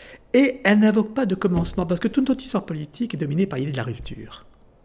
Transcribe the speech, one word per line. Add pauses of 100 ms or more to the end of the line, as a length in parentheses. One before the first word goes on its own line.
(340)
Et
elle
n'invoque
pas
de
commencement,
parce
que
toute
notre
histoire
politique
est
dominée
par
l'idée
de
la
rupture. (380)